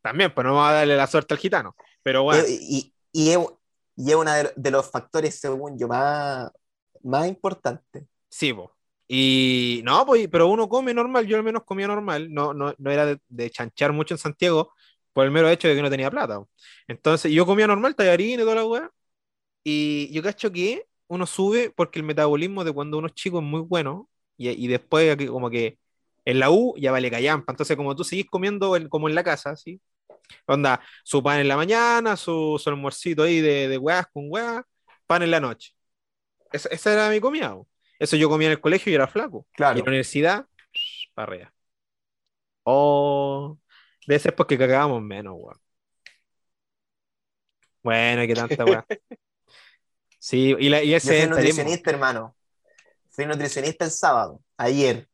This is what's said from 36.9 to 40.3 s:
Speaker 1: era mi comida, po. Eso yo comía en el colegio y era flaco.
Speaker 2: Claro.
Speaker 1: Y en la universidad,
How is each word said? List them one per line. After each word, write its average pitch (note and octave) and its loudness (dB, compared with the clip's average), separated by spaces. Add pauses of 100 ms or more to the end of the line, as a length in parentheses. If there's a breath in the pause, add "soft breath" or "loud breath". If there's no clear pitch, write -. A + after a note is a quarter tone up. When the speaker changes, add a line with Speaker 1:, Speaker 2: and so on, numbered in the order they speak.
Speaker 1:
era G#3+ 2
mi G#3+ 0
comida, A3+ -4
po. F#2+ -20 (300)
Eso D#3 0
yo D3+ 6
comía D#3 2
en D#3 4
el D3 -4
colegio F#3 2
y D#3 2
era C3+ 4
flaco. G#3 -6
Speaker 2:
Claro. C#3 2
Speaker 1:
Y B2 0
en G2 -4
la B2+ 0
universidad, D3 0 (680)